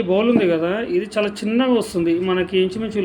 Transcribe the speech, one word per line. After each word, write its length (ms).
బౌల్ 240
ఉంది 200
కదా, 180
ఇది 100
చాలా 140
చిన్నగా 420
వస్తుంది, 320
మనకి 340
ఇంచుమించు 420